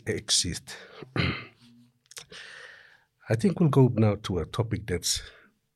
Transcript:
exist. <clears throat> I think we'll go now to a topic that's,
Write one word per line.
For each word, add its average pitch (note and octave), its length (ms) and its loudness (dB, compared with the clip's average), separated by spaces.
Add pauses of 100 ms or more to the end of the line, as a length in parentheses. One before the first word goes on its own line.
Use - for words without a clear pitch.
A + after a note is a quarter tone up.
exist. - 680 -2 (400)
<clears throat> - 0 - (2250)
I A#2 60 2
think E3 240 2
we'll E3 100 6
go C3+ 240 6
now G#2+ 300 4
to F#2 160 -2
a D#2 60 -4
topic G#2 420 -4
that's, - 340 -2 (540)